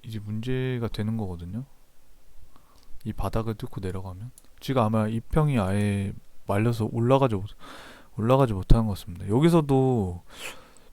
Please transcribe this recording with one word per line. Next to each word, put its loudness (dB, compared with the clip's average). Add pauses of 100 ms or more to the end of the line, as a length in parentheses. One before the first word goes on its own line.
이제 -8
문제가 -4
되는 -4
거거든요. -8 (1400)
이 -6
바닥을 -2
뚫고 -8
내려가면 -8 (280)
지금 0
아마 2
이 -2
평이 2
아예 0 (320)
말려서 2
올라가지 4
못-, -6 (600)
올라가지 4
못하는 6
것 -2
같습니다. -12
여기서도 4 (720)